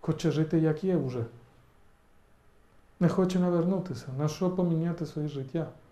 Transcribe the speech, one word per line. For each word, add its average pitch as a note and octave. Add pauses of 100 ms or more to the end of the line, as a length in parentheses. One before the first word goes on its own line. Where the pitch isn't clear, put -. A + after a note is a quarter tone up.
Хоче D#3+
жити, D#3
як D#3+
є F#3
вже. B2+ (1800)
Не E3+
хоче F#3
навернутися. F3 (120)
На D3+
що F3+
поміняти E3+
своє D3+
життя? C#3 (240)